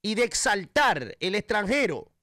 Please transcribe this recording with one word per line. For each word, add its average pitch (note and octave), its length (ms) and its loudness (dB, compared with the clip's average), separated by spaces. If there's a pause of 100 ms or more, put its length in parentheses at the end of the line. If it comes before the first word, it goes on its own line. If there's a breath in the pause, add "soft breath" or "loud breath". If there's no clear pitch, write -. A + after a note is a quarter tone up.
y G#3+ 140 -4
de A#3 100 2
exaltar G3+ 960 0
el F#3 140 -2
extranjero G#3 760 -2 (120)